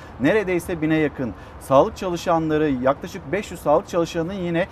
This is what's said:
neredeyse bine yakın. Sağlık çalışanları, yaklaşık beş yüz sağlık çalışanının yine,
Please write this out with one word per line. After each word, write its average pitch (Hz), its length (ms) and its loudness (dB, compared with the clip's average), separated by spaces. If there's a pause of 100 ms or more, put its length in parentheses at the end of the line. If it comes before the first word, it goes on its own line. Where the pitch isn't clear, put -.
(200)
neredeyse 180 600 0
bine 156 140 2
yakın. 139 380 0 (260)
Sağlık 156 380 4
çalışanları, 165 720 0
yaklaşık 139 600 -2
beş 202 200 -4
yüz 175 80 -12
sağlık 160 280 2
çalışanının 170 460 -2
yine, 175 380 -2